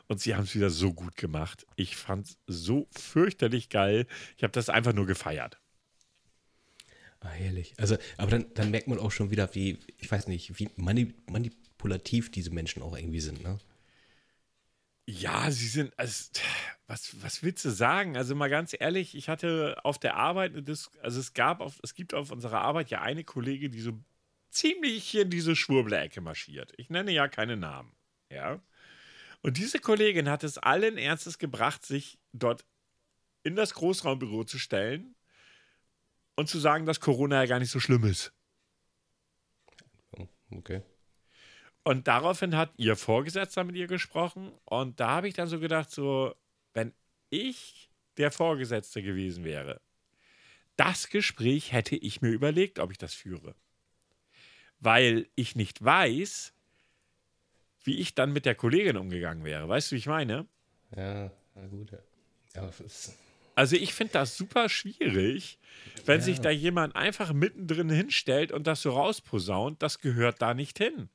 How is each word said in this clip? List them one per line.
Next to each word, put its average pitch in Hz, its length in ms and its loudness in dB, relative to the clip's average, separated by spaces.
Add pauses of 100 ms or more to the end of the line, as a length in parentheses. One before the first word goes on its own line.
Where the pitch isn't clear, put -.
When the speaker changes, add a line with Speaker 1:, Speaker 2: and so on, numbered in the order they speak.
Speaker 1:
Und 104 140 -2
sie 113 140 0
haben's 98 200 0
wieder 101 160 6
so 87 220 4
gut 87 240 -10
gemacht. 78 580 -4
Ich 92 220 -4
fand's - 400 -6 (100)
so 95 400 0 (100)
fürchterlich 127 720 2
geil. 104 380 4 (300)
Ich - 60 -8
hab 107 100 4
das 117 160 0
einfach 117 240 0
nur 101 120 0
gefeiert. 76 540 -4 (1600)
Speaker 2:
Ah, 90 80 -10
herrlich. 90 480 -6
Also, 107 180 4 (220)
aber 101 140 2
dann, 117 220 2
dann 104 160 2
merkt - 200 0
man 117 100 0
auch 104 120 0
schon 101 200 0
wieder, 101 240 2
wie, 95 240 0 (180)
ich - 140 -8
weiß 101 160 0
nicht, 87 320 -6
wie 104 160 -4
mani-, 113 380 2 (180)
manipulativ 113 960 -2
diese 85 220 -6
Menschen 82 320 -4
auch 85 140 -6
irgendwie 80 240 -4
sind, 73 200 -6
ne? 92 160 -4 (1500)
Speaker 1:
Ja, 101 460 0
sie 120 160 -2
sind, 131 300 -2
also, 117 320 -6 (580)
was, - 340 -10
was - 220 -8
willst 180 220 -2
du 151 60 -2
sagen? 147 440 2
Also 127 200 -2
mal 143 140 0
ganz 156 280 -2
ehrlich, 175 380 -2
ich 143 120 -12
hatte 160 560 -2
auf 143 160 0
der - 160 0
Arbeit 175 380 0
eine 147 100 -8
Dis-, 147 280 -8 (100)
also 123 180 0
es 127 140 -6
gab 151 260 4
auf, - 240 -8
es 123 100 -10
gibt 175 200 -12
auf 143 180 -4
unserer 117 300 -4
Arbeit 147 280 0
ja 117 120 -4
eine 143 240 -4
Kollegin, 135 460 -6
die 113 100 -12
so 113 120 -4 (560)
ziemlich 302 640 0
in 202 140 4
diese 165 280 2
Schwurbler-Ecke 107 640 2
marschiert. 76 560 -10
Ich 123 120 -14
nenne 185 220 -2
ja 147 160 4
keine 113 300 -2
Namen, 69 340 -8 (400)
ja. 139 300 -6 (800)
Und 131 160 0
diese 240 220 -2
Kollegin 208 500 4
hat 147 160 -2
es 143 120 -6
allen 202 400 4
Ernstes 156 400 -4
gebracht, 123 480 -2
sich 139 320 -6 (140)
dort 120 320 -2 (800)
in 170 140 -2
das 214 160 2
Großraumbüro 135 720 0
zu 135 120 -10
stellen 131 580 -2 (1200)
und 151 100 -2
zu 170 120 -4
sagen, 156 260 2
dass 160 160 0
Corona 139 400 4
ja 131 40 4
gar 123 140 2
nicht 123 120 0
so 127 100 0
schlimm 120 240 4
ist. - 260 0 (1900)
Speaker 2:
Oh, 92 100 -14 (240)
okay. 92 300 -8 (1040)
Speaker 1:
Und 131 220 2
daraufhin 165 480 4
hat 160 220 2
ihr 110 180 4
Vorgesetzter 165 720 0
mit 175 100 -8
ihr 180 120 -6
gesprochen 180 680 -4 (100)
und 127 380 -2
da 117 80 2
habe 175 180 0
ich 190 60 -6
dann 175 160 -4
so 165 100 -4
gedacht, 160 320 0
so, 135 420 0 (400)
wenn 113 200 -2 (360)
ich - 640 -8 (240)
der 143 160 2
Vorgesetzte 123 720 -2
gewesen 92 400 -4
wäre, 71 380 -6 (960)
das 170 320 2
Gespräch 143 640 0
hätte 120 240 0
ich - 240 -6
mir 120 80 2
überlegt, 151 500 2
ob 90 120 -4
ich 98 60 -14
das - 160 -10
führe. - 420 -12 (1200)
Weil 117 560 6
ich 120 220 -2
nicht - 260 -2
weiß, 151 720 2 (1300)
wie - 160 -2
ich 180 160 -4
dann 131 160 4
mit 143 140 0
der 123 100 4
Kollegin 151 400 2
umgegangen 87 480 -4
wäre. 76 240 -6
Weißt 120 240 0
du, 139 40 -2
wie 123 40 -2
ich 104 80 -8
meine? 147 400 -2 (480)
Speaker 2:
Ja, 98 360 -8 (220)
na 98 140 -18
gut, 101 240 -14
ja. 98 80 -16 (560)
Ja, 95 120 -10
das 92 120 -14
ist - 380 -14 (380)
Speaker 1:
Also 135 200 6
ich 185 180 2
find 220 220 -2
das 139 220 0
super 226 320 0
schwierig, 196 880 -2 (460)
wenn 151 160 8
Speaker 2:
Ja. - 40 0
Speaker 1:
sich 175 160 2
da 151 80 2
jemand 156 460 2
einfach 185 380 0
mittendrin 165 560 2
hinstellt 160 640 2
und 147 140 -4
das 160 140 0
so 139 120 0
rausposaunt, 123 920 0
das 151 160 0
gehört 120 420 2
da 120 140 4
nicht 139 240 -6
hin. 240 360 -2